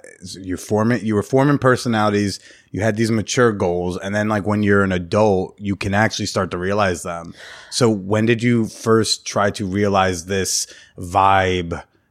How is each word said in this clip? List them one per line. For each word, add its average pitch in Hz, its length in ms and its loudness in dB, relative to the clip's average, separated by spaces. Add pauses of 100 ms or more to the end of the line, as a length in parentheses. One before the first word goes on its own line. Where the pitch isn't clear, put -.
(220)
so 95 180 -16
you're 90 160 -8
forming, 107 480 -2
you 110 100 -2
were 101 80 0
forming 135 360 2
personalities, 107 840 0 (300)
you 98 100 -6
had 107 160 0
these 113 140 0
mature 113 420 2
goals, 90 460 -2
and 98 160 -6
then, 107 120 0
like, 104 200 -2
when 104 160 0
you're 101 200 4
an 95 80 2
adult, 92 720 0
you 98 160 -4
can 98 160 -4
actually 107 320 0
start 95 260 -4
to 92 60 -6
realize 95 460 -2
them. 85 320 -10 (360)
So 117 200 2
when 104 340 0
did 117 180 2
you 120 240 2
first - 600 0
try 104 240 0
to 101 160 -6
realize 95 600 0
this 95 400 -4 (320)
vibe 92 840 2 (260)